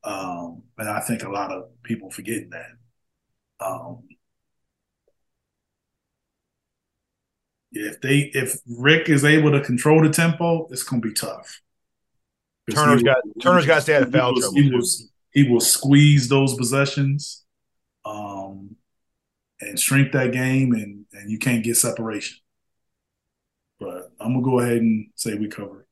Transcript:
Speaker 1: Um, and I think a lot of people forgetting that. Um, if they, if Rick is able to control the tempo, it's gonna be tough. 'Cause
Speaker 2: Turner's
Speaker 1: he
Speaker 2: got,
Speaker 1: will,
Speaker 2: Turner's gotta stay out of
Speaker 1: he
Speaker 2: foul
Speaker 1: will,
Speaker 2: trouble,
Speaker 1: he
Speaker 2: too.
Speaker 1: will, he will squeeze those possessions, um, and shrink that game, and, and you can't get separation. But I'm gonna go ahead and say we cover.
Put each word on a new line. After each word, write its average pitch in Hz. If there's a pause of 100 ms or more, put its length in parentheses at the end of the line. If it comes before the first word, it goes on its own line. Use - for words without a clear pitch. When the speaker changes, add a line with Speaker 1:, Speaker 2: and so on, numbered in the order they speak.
Speaker 1:
Um, 90 (160)
and 110
I 104
think -
a 95
lot 98
of 90 (180)
people 98
forgetting 101
that. 82 (960)
Um, - (3750)
if 104
they, 143
if 131 (120)
Rick 139
is 139
able 151
to 143
control 151
the 156
tempo, 165
it's 127
gonna 120
be 110
tough. - (1080)
'Cause 117
Speaker 2:
Turner's 147
Speaker 1:
he 120
Speaker 2:
got, 131
Speaker 1:
will, -
Speaker 2:
Turner's 175
gotta 156
stay 147
out 135
of 127
Speaker 1:
he 135
Speaker 2:
foul 123
Speaker 1:
will, 123
Speaker 2:
trouble, 104
Speaker 1:
he 139
Speaker 2:
too. 127
Speaker 1:
will, 120 (460)
he 143
will 120
squeeze 143
those 135
possessions, 139 (600)
um, 101 (840)
and -
shrink 139
that 131
game, 131
and, 101
and 101
you 110
can't 120
get 117
separation. 110 (1400)
But 90
I'm 120
gonna 127
go 127
ahead 120
and 113
say 110
we 104
cover. -